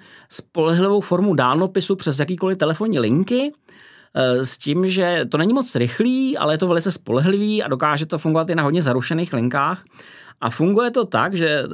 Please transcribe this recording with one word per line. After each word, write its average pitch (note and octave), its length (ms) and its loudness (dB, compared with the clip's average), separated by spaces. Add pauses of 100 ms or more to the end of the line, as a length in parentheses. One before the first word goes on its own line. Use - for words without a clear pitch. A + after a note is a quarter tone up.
(300)
spolehlivou F3 720 0
formu F#3 320 0
dálnopisu E3 600 2
přes D3 240 -2
jakýkoliv F#3 380 -2
telefonní E3 420 0
linky, F#3+ 520 0 (640)
eh, B2+ 300 0
s C3 120 -6
tím, E3+ 300 -2
že F3 420 0
to - 80 0
není F#3 160 2
moc C4 220 -2
rychlý, B3+ 640 0
ale D3+ 160 0
je D#3 40 0
to F3+ 100 0
velice E3+ 240 0
spolehlivý G3 720 0
a - 40 -6
dokáže D3 380 0
to D#3+ 120 -4
fungovat D#3+ 320 0
i E3+ 60 -2
na D#3+ 80 0
hodně D3+ 180 2
zarušených D3+ 520 0
linkách. C#3 500 -2 (580)
A A#2+ 80 -2
funguje G3+ 420 2
to A#3+ 140 0
tak, D#3 280 0
že, D#3 300 0 (100)